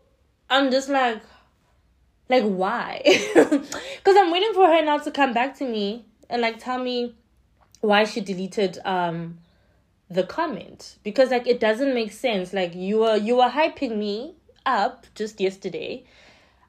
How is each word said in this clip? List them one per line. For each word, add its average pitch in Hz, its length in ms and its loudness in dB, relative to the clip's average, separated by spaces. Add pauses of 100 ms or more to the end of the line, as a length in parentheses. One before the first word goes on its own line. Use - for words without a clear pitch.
(480)
I'm 269 220 2
just 262 180 0
like, 254 320 0 (1080)
like, 254 160 4
why? 190 580 -4
<laughs> - 320 4
'Cause - 840 2
I'm 381 140 6
waiting 381 240 0
for 370 120 6
her 320 160 6
now 302 160 2
to 294 120 -6
come 277 220 0
back 254 260 -2
to 294 60 -6
me 220 420 -6 (240)
and, 240 100 -4
like, 226 180 -2
tell 254 200 -6
me 247 360 -6 (640)
why 208 240 4
she 214 160 -6
deleted, 190 640 -4
um, 170 540 -4 (720)
the 180 140 -2
comment. - 800 -8
Because, 254 280 2
like, 247 160 -2
it 240 140 0
doesn't 233 340 0
make 226 180 -4
sense. 190 400 -4
Like, 180 220 -4
you 190 260 -2
were, 220 160 2
you 214 200 0
were 247 140 4
hyping 285 460 -2
me 214 380 -6 (300)
up 233 500 -2
just 214 260 -10
yesterday. 190 640 -8 (640)